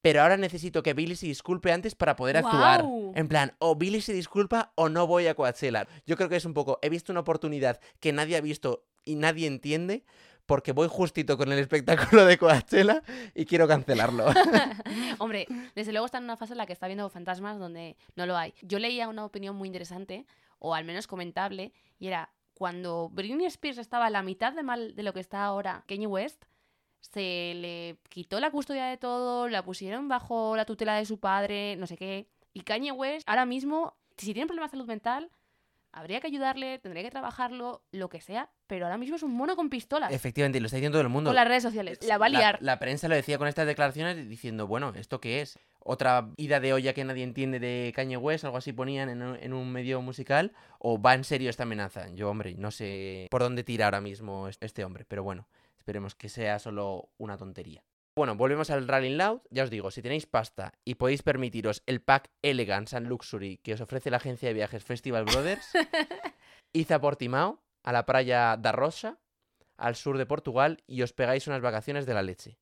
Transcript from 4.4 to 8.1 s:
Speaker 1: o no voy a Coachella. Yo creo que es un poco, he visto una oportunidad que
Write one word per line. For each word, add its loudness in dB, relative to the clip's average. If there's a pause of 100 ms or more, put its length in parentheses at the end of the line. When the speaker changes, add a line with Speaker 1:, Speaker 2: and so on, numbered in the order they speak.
Speaker 1:
o 4
no 4
voy 4
a 4
Coachella. 0 (180)
Yo 2
creo 2
que 0
es 0
un -6
poco, 0
he 0
visto -4
una 0
oportunidad 0 (180)
que 0